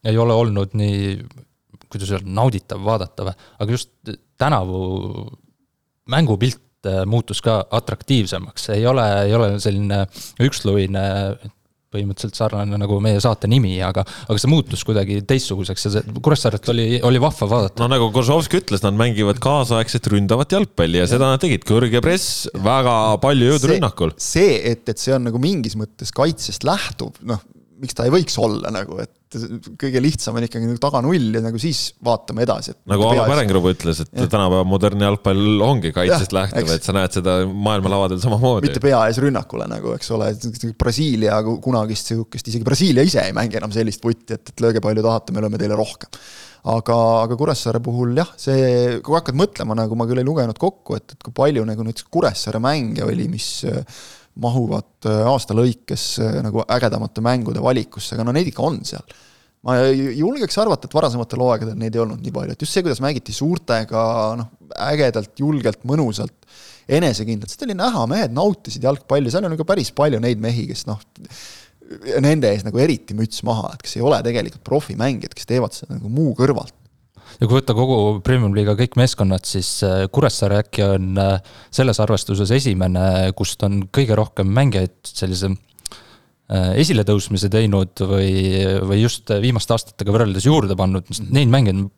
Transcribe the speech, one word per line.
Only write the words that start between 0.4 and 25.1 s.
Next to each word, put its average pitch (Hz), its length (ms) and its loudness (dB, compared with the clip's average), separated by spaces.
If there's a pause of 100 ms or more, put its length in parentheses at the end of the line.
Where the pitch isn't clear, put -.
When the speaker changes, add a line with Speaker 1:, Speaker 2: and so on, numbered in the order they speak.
Speaker 1:
nii, 101 400 0 (760)
kuidas 98 180 -8
öelda, 98 240 -4
nauditav 107 480 0
vaadata 98 460 -4
või, 95 60 -6 (240)
aga 107 180 -4
just - 160 -8 (420)
tänavu 92 460 -2 (1300)
mängupilt, 123 540 2 (220)
äh, 95 200 0
muutus 110 380 -2
ka 113 240 2
atraktiivsemaks. - 1040 -4
Ei 107 160 0
ole, 127 180 2 (200)
ei 101 120 2
ole 113 140 4 (100)
selline 98 460 0 (320)
üksluine, 98 640 0 (920)
põhimõtteliselt 101 460 -6
sarnane 101 420 -2
nagu 101 200 0
meie 104 200 4
saate 107 320 0
nimi, 113 300 4
aga, 95 180 -2 (220)
aga 107 180 -2
see - 80 0
muutus - 400 2
kuidagi 101 300 0 (100)
teistsuguseks 95 560 -2
ja 120 80 0
see 107 220 -2 (100)
Kuressaaret 120 480 2
oli, 117 140 0 (160)
oli 123 180 4
vahva 131 300 0
vaadata. 117 340 0
Speaker 2:
No 123 80 2
nagu 117 160 2
Kozlovski 143 540 2
ütles, 98 180 -2
nad 101 160 0
mängivad 107 480 2
kaasaegset 120 640 0
ründavat 107 480 2
jalgpalli 87 460 2
ja 87 100 2
seda 131 160 4
nad 131 160 2
tegid. 131 240 0
Kõrge 117 320 4
press, 170 460 0 (100)
väga 123 380 2 (260)
palju 131 320 4
jõudu 139 140 2
Speaker 3:
See, 160 80 4
Speaker 2:
rünnakul. 92 420 -2
Speaker 3:
see, 175 380 2 (180)
et, - 160 -6
et 110 160 -6
see 131 80 0